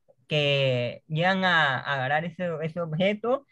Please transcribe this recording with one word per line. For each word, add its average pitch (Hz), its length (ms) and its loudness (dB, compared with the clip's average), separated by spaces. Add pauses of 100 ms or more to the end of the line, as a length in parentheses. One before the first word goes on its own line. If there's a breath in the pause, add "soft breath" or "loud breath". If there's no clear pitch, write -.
(300)
que 139 760 0
llegan 180 360 0
a, 160 360 4
a 139 160 -4
agarrar 139 280 0
ese, 175 240 -6 (140)
ese 160 180 -6
objeto, 202 720 -2